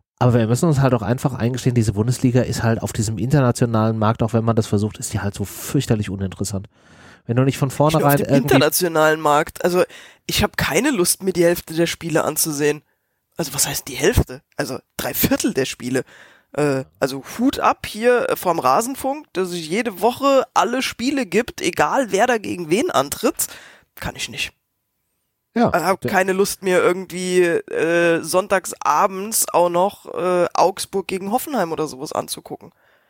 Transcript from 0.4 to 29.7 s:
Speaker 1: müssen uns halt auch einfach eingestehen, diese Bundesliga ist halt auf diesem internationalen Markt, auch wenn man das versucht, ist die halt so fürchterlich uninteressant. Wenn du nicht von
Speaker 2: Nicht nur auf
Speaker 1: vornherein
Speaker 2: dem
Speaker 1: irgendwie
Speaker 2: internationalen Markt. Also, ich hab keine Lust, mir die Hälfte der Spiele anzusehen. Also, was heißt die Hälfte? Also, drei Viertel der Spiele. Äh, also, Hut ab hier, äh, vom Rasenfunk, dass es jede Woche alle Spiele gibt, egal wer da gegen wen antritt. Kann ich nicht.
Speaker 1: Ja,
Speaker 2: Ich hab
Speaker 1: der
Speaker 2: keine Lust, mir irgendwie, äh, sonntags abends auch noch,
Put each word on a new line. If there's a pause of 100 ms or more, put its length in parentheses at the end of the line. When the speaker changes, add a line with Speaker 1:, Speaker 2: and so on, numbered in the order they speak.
Speaker 1:
müssen
uns
halt
auch
einfach
eingestehen,
diese
Bundesliga
ist
halt
auf
diesem
internationalen
Markt,
auch
wenn
man
das
versucht,
ist
die
halt
so
fürchterlich
uninteressant. (580)
Wenn
du
nicht
von
Speaker 2:
Nicht
nur
auf
Speaker 1:
vornherein
Speaker 2:
dem
Speaker 1:
irgendwie
Speaker 2:
internationalen
Markt.
Also, (440)
ich
hab
keine
Lust,
mir
die
Hälfte
der
Spiele
anzusehen. (540)
Also,
was
heißt
die
Hälfte? (140)
Also, (180)
drei
Viertel
der
Spiele. (480)
Äh, (140)
also, (160)
Hut
ab
hier,
äh,
vom
Rasenfunk,
dass
es
jede
Woche
alle
Spiele
gibt,
egal
wer
da
gegen
wen
antritt. (480)
Kann
ich
nicht. (1000)
Speaker 1:
Ja,
Speaker 2:
Ich
hab
Speaker 1:
der
Speaker 2:
keine
Lust,
mir
irgendwie,
äh,
sonntags (100)
abends
auch
noch,